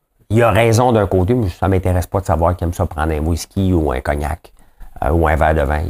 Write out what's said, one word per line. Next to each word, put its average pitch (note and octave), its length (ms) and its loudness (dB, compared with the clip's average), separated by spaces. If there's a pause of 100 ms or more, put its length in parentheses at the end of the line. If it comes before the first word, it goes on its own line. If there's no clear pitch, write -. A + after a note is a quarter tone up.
(300)
il G#2+ 80 2
y A#2+ 40 4
a A#2 80 2
raison A#2 420 2
d'un G#2+ 140 2
côté, F#2 280 0
mais A2+ 160 0
ça - 180 -4
m'intéresse F#2 380 0
pas G2+ 140 -4
de F#2+ 40 -8
savoir E2+ 320 0
qui - 80 -6
aime E2+ 80 -2
ça F2 140 -2
prendre D#2 260 -4
un D2+ 60 -4
whisky F2 560 -2
ou D2+ 180 0
un B1+ 80 -4
cognac, D2 540 -6 (500)
euh, C2+ 60 0
ou E2 180 2
un D#2+ 80 2
verre D#2 180 2
de D#2 60 0
vin. D2 300 -2